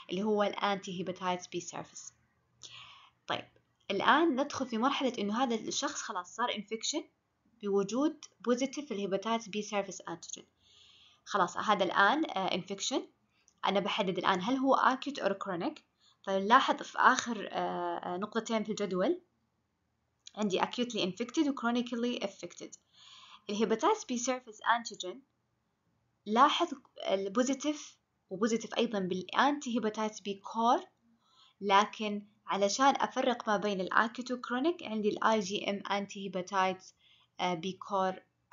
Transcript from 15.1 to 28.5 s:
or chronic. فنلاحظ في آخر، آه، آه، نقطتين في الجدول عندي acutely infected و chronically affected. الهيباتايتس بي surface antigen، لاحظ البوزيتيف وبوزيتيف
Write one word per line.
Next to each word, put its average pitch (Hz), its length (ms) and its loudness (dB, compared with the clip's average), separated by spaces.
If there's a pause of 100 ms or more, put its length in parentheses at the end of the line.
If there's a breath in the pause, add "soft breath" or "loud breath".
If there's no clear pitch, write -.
or 196 80 2
chronic. 196 500 -4 (420 soft breath)
فنلاحظ 214 520 4
في - 220 -10
آخر، 233 540 4
آه، 175 460 -2
آه، 180 200 -6
نقطتين 220 460 -2
في 208 60 -6
الجدول 202 520 0 (1120)
عندي 196 260 0
acutely 233 440 -2
infected 240 420 0
و 269 80 0
chronically 240 680 -2
affected. - 540 -12 (720 loud breath)
الهيباتايتس 226 560 2
بي 247 120 -4
surface 254 420 -4 (180)
antigen، 214 440 -8 (1040)
لاحظ 247 420 6 (420)
البوزيتيف 254 880 0 (320)
وبوزيتيف 220 480 0